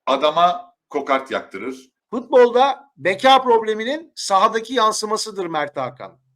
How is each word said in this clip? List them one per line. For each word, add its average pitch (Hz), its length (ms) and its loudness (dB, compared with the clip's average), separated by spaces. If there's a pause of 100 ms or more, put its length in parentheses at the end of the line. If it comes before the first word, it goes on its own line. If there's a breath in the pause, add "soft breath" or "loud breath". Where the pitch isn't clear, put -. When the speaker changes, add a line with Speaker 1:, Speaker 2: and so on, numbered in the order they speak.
Speaker 1:
adama 151 720 0 (140)
kokart 135 420 -4
yaktırır. 107 580 -8 (200)
Speaker 2:
Futbolda 247 880 2
beka 196 440 2
probleminin 233 720 -2
sahadaki 220 580 0
yansımasıdır 214 720 -2
Mert 151 320 -6
Hakan. 123 420 -10 (160)